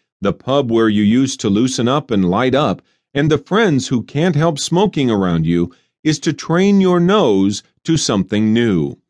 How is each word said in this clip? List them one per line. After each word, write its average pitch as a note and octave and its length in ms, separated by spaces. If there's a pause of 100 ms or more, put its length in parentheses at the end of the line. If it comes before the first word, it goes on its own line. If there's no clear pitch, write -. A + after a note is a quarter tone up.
(220)
the G2 120
pub C3 380
where A2+ 180
you G#2 140
used B2+ 380
to A2 80
loosen A#2+ 380
up C#3+ 220
and G2 200
light B2 260
up, A2+ 260 (320)
and D3 160
the D3+ 80
friends F3+ 500
who A#2 140
can't D3+ 340
help D#3+ 220
smoking E3 520
around F2+ 360
you, E2+ 280 (300)
is D#3 160
to D#3+ 140
train F#3+ 480
your F3+ 180
nose A#2+ 640 (200)
to E3 120
something G#2+ 580
new. G2 440 (120)